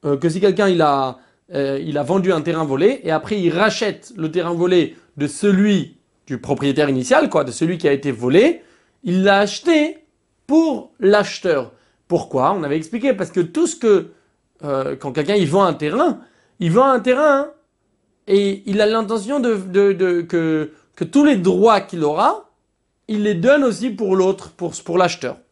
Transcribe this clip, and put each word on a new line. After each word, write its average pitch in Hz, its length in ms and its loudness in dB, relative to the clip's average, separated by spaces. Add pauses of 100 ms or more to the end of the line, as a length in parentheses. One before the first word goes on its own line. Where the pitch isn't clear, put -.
euh, 143 120 0
que 160 120 -2
si 170 120 -2
quelqu'un 196 280 2
il 175 140 2
a, 135 360 0 (360)
euh, 139 300 -2
il 151 120 -6
a 147 60 -2
vendu 180 300 0
un 160 80 0
terrain 160 240 -4
volé, 156 400 0
et 160 80 -2
après 190 280 -4
il 175 100 2
rachète 202 640 -2
le 160 140 -6
terrain 170 220 -4
volé 175 440 0 (200)
de 143 120 -4
celui 196 680 0 (300)
du 127 120 -8
propriétaire 139 500 0
initial, 139 420 0
quoi, 151 140 0
de 127 80 -8
celui 165 260 -2
qui 160 100 -4
a 139 40 2
été 139 180 -2
volé, 143 520 2 (420)
il 185 180 0
l'a 196 160 4
acheté 302 680 -2 (440)
pour 302 500 0
l'acheteur. 190 760 0 (360)
Pourquoi ? 160 440 0
On 185 120 -4
avait 147 120 -4
expliqué, 226 380 -4
parce 190 160 -6
que 185 100 -2
tout 285 280 -2
ce - 80 -8
que, 208 340 0 (540)
euh, 139 320 -4
quand 139 160 -10
quelqu'un 156 240 -2
il 175 120 2
vend 190 140 2
un 170 120 2
terrain, 214 460 -2 (380)
il 165 140 -2
vend 247 140 4
un 262 120 2
terrain, 277 440 2
hein, 311 80 -8 (760)
et 196 380 0
il 202 140 -2
a 208 60 4
l'intention 220 520 -2
de, 240 160 0
de, 196 380 0
de, 175 300 0
que, 160 500 -2 (240)
que 180 80 -6
tous 277 200 2
les 294 120 6
droits 190 440 4
qu'il 170 220 -8
aura, 190 480 0 (560)
il 214 160 -4
les 208 120 0
donne 254 280 2
aussi 233 280 -2
pour 190 260 -2
l'autre, 190 340 -2
pour, 170 220 -10 (120)
pour 175 140 -2
l'acheteur. 170 400 -2 (140)